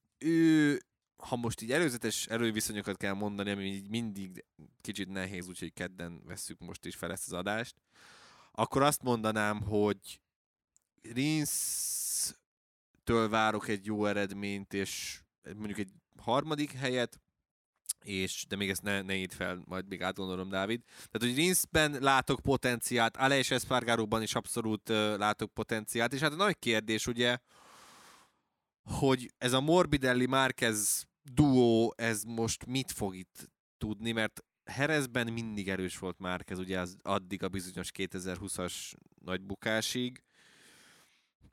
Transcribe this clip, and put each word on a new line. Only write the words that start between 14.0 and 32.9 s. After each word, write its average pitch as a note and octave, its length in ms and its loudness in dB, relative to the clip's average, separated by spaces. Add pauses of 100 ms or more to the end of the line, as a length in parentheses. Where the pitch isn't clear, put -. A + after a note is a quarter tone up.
eredményt, G2+ 680 -2
és - 480 -4 (340)
mondjuk G#2+ 220 -8
egy G2 120 -4 (260)
harmadik D3 560 -2
helyet, B2+ 480 -2 (840)
és, F#2+ 440 -4
de G2+ 80 -6
még G2 140 -2
ezt F#2 120 -4
ne, G2+ 200 -2
ne F#2+ 120 -4
írd F#2 180 -4
fel, F2+ 320 -6
majd F#2 240 -8
még F#2 140 -8
átgondolom, F#2 460 -4
Dávid. G2 360 -2
Tehát, - 340 -20
hogy A#2+ 160 0
Rinsben D#3 680 2
látok C3+ 400 4
potenciált, A#2+ 760 2
Aleix C3+ 340 4
Espargaróban A2+ 720 2
is G#2+ 120 -4
abszolút, A2+ 540 -2
ö, G#2+ 280 2
látok G#2 380 0
potenciált, A#2 580 -2
és C3+ 80 -4
hát D3+ 120 0
a D3+ 40 -10
nagy F#3+ 220 2
kérdés, A2 480 2
ugye, A#2+ 320 2 (1400)
hogy C3 560 2
ez B2 140 0
a C3 80 4
Morbidelli C#3+ 680 4
Márquez B2 800 2 (160)
duó, B2 760 6
ez A#2 280 0
most A2+ 420 -4
mit B2+ 260 -4